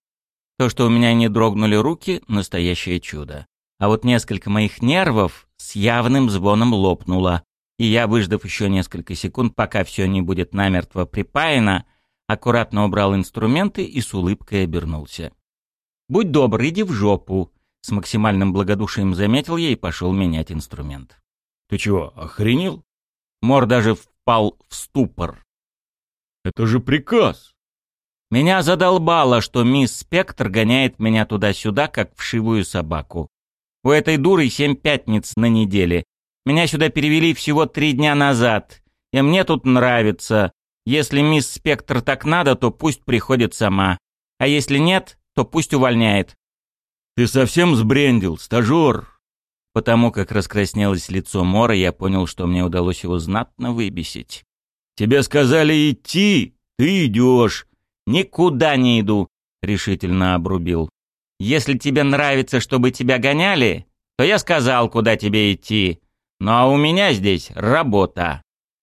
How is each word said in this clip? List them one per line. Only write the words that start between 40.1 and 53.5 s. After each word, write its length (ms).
Если 360
мисс 280
Спектр 540
так 220
надо, 320
то 160
пусть 320
приходит 500
сама. 420
А 100
если 300
нет, 420
то 100
пусть 280
увольняет. 640
«Ты 120
совсем 480
сбрендил, 640
стажер?» 800
Потому 380
как 220
раскраснелось 800
лицо 340
Мора, 300
я 180
понял, 340
что 200
мне 180
удалось 400
его 140
знатно 540